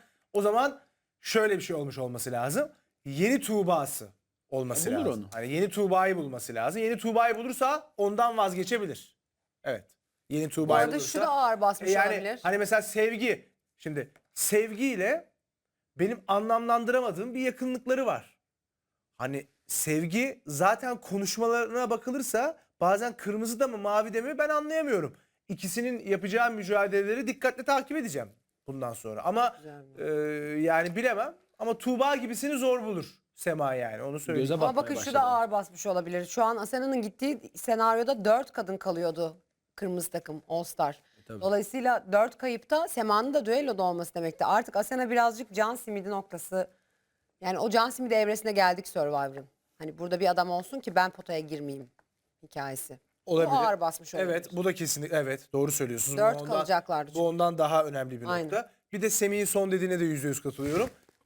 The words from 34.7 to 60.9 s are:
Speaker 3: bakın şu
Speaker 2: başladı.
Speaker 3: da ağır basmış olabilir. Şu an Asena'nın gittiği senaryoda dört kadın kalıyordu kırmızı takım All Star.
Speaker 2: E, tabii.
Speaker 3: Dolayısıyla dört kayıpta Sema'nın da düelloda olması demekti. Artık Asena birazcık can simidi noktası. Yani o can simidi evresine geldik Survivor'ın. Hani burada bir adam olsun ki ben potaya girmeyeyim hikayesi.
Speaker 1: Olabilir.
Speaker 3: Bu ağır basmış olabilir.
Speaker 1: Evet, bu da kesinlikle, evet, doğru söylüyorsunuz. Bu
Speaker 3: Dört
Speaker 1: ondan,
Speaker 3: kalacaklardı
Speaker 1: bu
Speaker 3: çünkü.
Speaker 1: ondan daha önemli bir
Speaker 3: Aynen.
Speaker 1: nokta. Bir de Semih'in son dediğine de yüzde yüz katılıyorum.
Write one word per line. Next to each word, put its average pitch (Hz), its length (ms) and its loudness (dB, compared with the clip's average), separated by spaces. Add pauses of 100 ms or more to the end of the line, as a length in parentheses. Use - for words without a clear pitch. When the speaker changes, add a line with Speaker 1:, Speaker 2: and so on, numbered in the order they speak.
Speaker 3:
bakın 294 120 -4
şu 240 60 -4
Speaker 2:
başladı. 269 160 -4
Speaker 3:
da 277 60 6
ağır 233 300 2
basmış 196 340 -4
olabilir. 180 400 0
Şu 226 180 0
an 226 140 2
Asena'nın 254 440 -2
gittiği 233 540 -4
senaryoda 226 680 2
dört 233 260 4
kadın 190 260 -4
kalıyordu 165 600 -2 (380)
kırmızı 180 360 -4
takım 156 360 -8
All 170 160 -2
Star. 147 380 -2 (180)
Speaker 2:
E, - 40 -20
tabii. 117 180 -12
Speaker 3:
Dolayısıyla 208 680 0
dört 214 260 2
kayıpta 262 500 0
Sema'nın 220 460 2
da 285 120 2
düelloda 226 380 0
olması 175 320 -2
demekti. 165 300 -2
Artık 208 300 2
Asena 247 340 -2
birazcık 233 440 0
can 214 220 0
simidi 202 340 -8
noktası. 190 580 -6 (760)
Yani 185 180 -2
o 220 100 0
can 226 200 4
simidi 247 240 -2
evresine 214 380 2
geldik 180 360 4
Survivor'ın. 139 580 -2 (320)
Hani 156 200 -12
burada 175 220 -4
bir 185 120 4
adam 180 180 2
olsun 180 300 -4
ki 190 160 -6
ben 185 160 4
potaya 175 280 -6
girmeyeyim 147 500 -8 (540)
hikayesi. 139 560 -10 (260)
Speaker 1:
Olabilir. 165 260 4
Speaker 3:
Bu 277 60 4
ağır 214 220 4
basmış 165 360 -4
olabilir. 180 160 0
Speaker 1:
Evet, 170 200 -2
bu 180 120 -2
da 185 100 2
kesinlikle, 160 440 -2
evet, 135 360 -2
doğru 143 180 2
söylüyorsunuz. 135 460 -2
Bu 208 40 4
Speaker 3:
Dört 220 200 6
Speaker 1:
ondan, 147 120 -8
Speaker 3:
kalacaklardı 156 560 0
Speaker 1:
bu 151 40 -20
Speaker 3:
çünkü. 170 140 0
Speaker 1:
ondan 170 300 2
daha 156 280 4
önemli 131 360 -6
bir 135 60 -8
Speaker 3:
Aynen. 175 180 -2
Speaker 1:
nokta. 214 260 -4 (220)
Bir 196 80 -4
de 214 80 2
Semih'in 202 360 0
son 196 260 0
dediğine 185 280 0
de 170 60 2
yüzde 147 220 -2
yüz 139 140 -4
katılıyorum. 143 480 -2 (360)